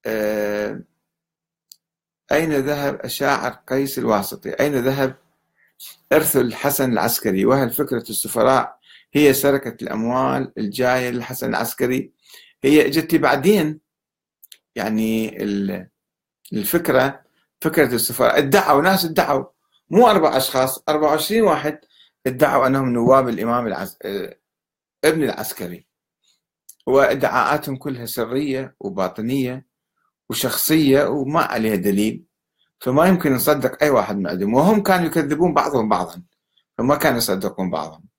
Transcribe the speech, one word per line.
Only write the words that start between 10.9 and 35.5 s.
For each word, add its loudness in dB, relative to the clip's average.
للحسن -8
العسكري؟ -4
هي 6
جت -2
بعدين، 2
يعني -2
ال-، -4
الفكرة، 0
فكرة 0
السفراء، 0
ادعوا 4
ناس، 2
ادعوا 0
مو 8
أربع 4
أشخاص، -2
أربعة 2
وعشرين 0
واحد 0
ادعوا 2
أنهم 2
نواب 4
الإمام -2
العس-، -8
آه، -8
ابن 2
العسكري، -8
وادعاءاتهم 2
كلها -10
سرية -6
وباطنية -4
وشخصية 2
وما -2
عليها -2
دليل، 0
فما 2
يمكن 4
نصدق 0
أي 2
واحد 0
من -4
عندهم، -4
وهم 4
كانوا 2
يكذبون 0